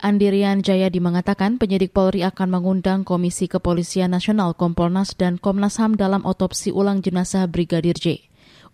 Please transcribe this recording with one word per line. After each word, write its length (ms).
Andirian 560
Jayadi 400
mengatakan 600
penyidik 340
Polri 300
akan 340
mengundang 480
Komisi 400
Kepolisian 640
Nasional, 460
Kompolnas, 580
dan 240
Komnas 400
ham 160
dalam 300
otopsi 480
ulang 260
jenazah 480
Brigadir 480
J. 300